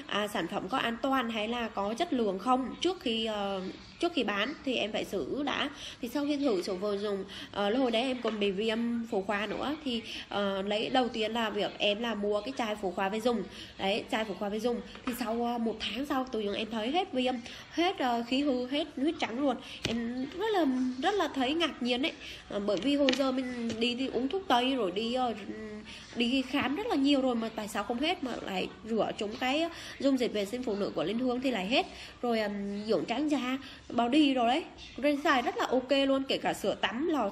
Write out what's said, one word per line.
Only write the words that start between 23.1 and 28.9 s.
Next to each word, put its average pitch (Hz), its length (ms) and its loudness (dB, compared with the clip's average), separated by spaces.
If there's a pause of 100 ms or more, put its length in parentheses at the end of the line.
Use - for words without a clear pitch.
giờ 269 140 4
mình 247 380 -2 (100)
đi, 240 140 2
đi 262 120 -2
uống 254 220 0
thuốc 381 200 0
tây 254 260 4
rồi 214 160 2
đi, 226 240 -2
ờ, 247 200 2 (840)
đi 240 260 2
khám 262 340 0
rất 427 100 -4
là 440 80 0
nhiều 277 260 4
rồi 254 140 2
mà 226 200 0
tại 208 140 -6
sao 208 160 -2
không 240 140 -2
hết 311 260 0
mà 240 80 -4 (140)
lại 185 220 -2 (160)
rửa 214 340 0